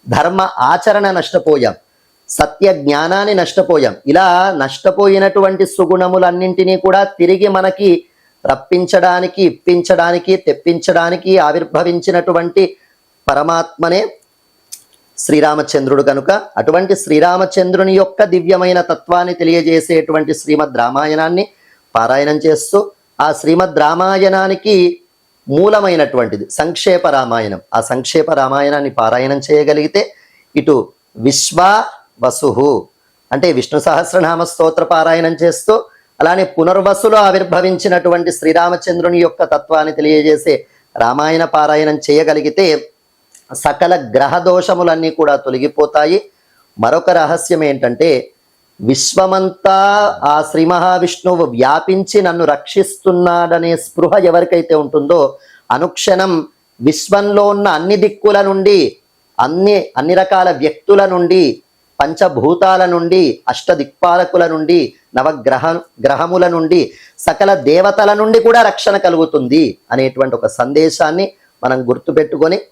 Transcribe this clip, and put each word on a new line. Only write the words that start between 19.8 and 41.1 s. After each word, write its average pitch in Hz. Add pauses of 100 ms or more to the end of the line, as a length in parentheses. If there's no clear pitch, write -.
శ్రీమద్ 151
రామాయణాన్ని 151 (480)
పారాయణం 139
చేస్తూ, 160 (300)
ఆ 151
శ్రీమద్ 156
రామాయణానికి 190 (500)
మూలమైనటువంటిది 147
సంక్షేప 175
రామాయణం. 117 (120)
ఆ 113
సంక్షేప 143
రామాయణాన్ని 143
పారాయణం 127 (100)
చేయగలిగితే 151 (420)
ఇటు 139 (280)
విశ్వ 175 (400)
వసుహు 123 (440)
అంటే 147
విష్ణు 131
సహస్రనామ 165
స్తోత్ర 165
పారాయణం 165
చేస్తూ, 170 (360)
అలానే 180
పునర్వసులో 190
ఆవిర్భవించినటువంటి 180
శ్రీరామచంద్రుని 170
యొక్క 170
తత్వాన్ని 156
తెలియజేసే 151 (320)
రామాయణ 147